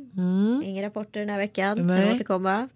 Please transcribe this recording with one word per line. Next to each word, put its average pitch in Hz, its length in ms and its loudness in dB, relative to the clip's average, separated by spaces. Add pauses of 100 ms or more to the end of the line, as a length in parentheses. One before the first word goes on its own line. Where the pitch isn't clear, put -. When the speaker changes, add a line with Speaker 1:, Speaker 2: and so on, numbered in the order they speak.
(180)
Speaker 1:
Mm. 202 480 2
Speaker 2:
Inga 196 180 -6
rapporter 208 360 -8
den 208 100 -4
här 202 80 -4
veckan. 196 500 0
Speaker 1:
Nej. 185 180 4
Speaker 2:
Kan 220 100 4
återkomma. 196 600 -2